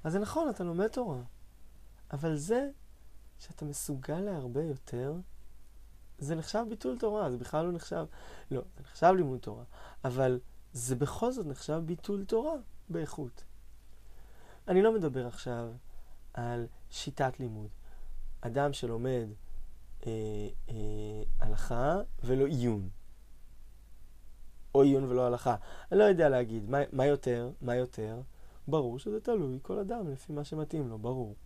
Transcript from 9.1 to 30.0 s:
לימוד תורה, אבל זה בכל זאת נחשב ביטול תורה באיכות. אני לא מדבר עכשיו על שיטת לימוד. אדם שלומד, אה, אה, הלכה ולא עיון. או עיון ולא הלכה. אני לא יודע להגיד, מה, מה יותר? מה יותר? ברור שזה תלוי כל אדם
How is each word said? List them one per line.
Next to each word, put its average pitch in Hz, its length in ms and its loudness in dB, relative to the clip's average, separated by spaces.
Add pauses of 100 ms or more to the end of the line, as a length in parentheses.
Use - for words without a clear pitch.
לימוד 135 240 2
תורה, 113 240 -10 (400)
אבל 127 360 4 (320)
זה 123 240 -2
בכל 147 360 0
זאת 233 140 -4
נחשב 147 380 -2
ביטול 196 400 -2
תורה 233 300 2 (340)
באיכות. 156 560 -6 (1200)
אני 190 140 8
לא 226 120 6
מדבר 135 320 0
עכשיו 117 460 -4 (600)
על 120 320 -2 (240)
שיטת 135 500 -2
לימוד. 110 280 -6 (720)
אדם 139 320 2
שלומד, 120 560 0 (760)
אה, 120 40 -2 (580)
אה, 117 60 -2 (640)
הלכה 123 640 8 (240)
ולא 131 220 6
עיון. 120 420 2 (1900)
או 139 80 10
עיון 139 220 8
ולא 123 220 4
הלכה. 120 300 2 (360)
אני 185 60 8
לא 208 60 12
יודע 175 240 8
להגיד, 113 420 2
מה, 139 80 4 (140)
מה 131 140 4
יותר? 123 440 2 (100)
מה 120 140 0
יותר? 120 460 -2 (480)
ברור 135 300 0
שזה 208 220 -2
תלוי 151 420 0
כל 190 160 -4
אדם 202 320 -4